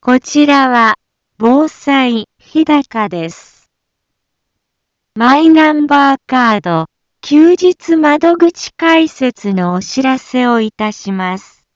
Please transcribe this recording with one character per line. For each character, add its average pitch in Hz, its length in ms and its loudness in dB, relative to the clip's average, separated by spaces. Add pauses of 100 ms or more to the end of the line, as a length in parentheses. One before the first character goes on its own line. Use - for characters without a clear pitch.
(100)
こ 254 80 2
ち 294 260 0
ら 277 240 2
は、 233 280 0 (420)
防 262 300 2
災、 254 680 -4
日 - 280 -4
高 277 440 -2
で 165 220 -8
す。 - 400 -20 (1400)
マ 240 220 2
イ 320 140 4
ナ 311 220 4
ン 294 140 -2
バ 277 280 0
ー 269 120 -8
カ 240 300 0
ー 202 40 -4
ド、 165 260 -4 (340)
休 311 300 2
日 359 460 0
窓 311 400 2
口 339 380 -8
開 330 320 0
設 233 480 -6
の 180 180 -2
お 185 80 -4
知 262 220 -6
ら 262 160 -2
せ 247 300 -4
を 233 120 0
い 220 120 -4
た 214 180 -6
し 202 220 -10
ま 190 260 -6
す。 - 260 -20 (120)